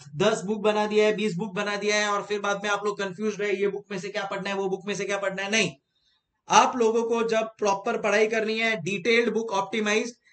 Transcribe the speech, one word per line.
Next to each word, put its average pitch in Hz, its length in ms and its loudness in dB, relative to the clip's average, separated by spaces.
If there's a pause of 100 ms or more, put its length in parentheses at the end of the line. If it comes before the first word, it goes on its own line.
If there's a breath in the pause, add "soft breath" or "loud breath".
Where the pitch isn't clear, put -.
(160)
दस 208 280 2
book 214 140 -2
बना 208 280 2
दिया 208 200 4
है, 214 100 2
बीस 202 180 0
book 185 200 -4
बना 202 220 -2
दिया 208 200 0
है, 208 120 0
और 202 140 0
फिर 208 180 -4
बाद 202 240 -2
में 208 60 0
आप 208 140 -2
लोग 202 140 -4
कंफ्यूज 202 420 -4
रहे, 208 120 -2
ये 196 160 0
बुक - 220 -6
में 196 80 -6
से 196 100 -8
क्या 202 160 -6
पढ़ना 196 260 -6
है, 196 60 -4
वो 196 120 -2
बुक 185 180 -4
में 202 80 -4
से 190 100 -4
क्या 196 140 -2
पढ़ना 196 240 -4
है। 196 80 -4
नहीं, 208 200 2 (800)
आप 254 260 6
लोगों 226 260 4
को 226 260 0
जब 220 140 2
प्रॉपर 214 580 -2
पढ़ाई 214 260 2
करनी 220 320 -2
है, 226 180 0
detailed 202 580 2
book 226 180 -2
optimized, 214 600 0 (200 soft breath)